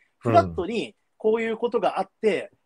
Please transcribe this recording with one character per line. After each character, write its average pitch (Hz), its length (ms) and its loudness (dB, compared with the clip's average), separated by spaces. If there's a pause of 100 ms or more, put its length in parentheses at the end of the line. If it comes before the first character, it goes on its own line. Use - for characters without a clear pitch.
(180)
フ 117 140 -2
ラ 107 140 6
ッ 85 100 -10
ト - 100 -4
に 180 300 -6 (220)
こ 220 180 2
う 226 60 -2
い 226 100 -2
う 220 60 -4
こ 233 120 -4
と 240 100 -2
が 185 200 0
あ 190 40 -2
っ - 60 -8 (120)
て、 180 300 0 (140)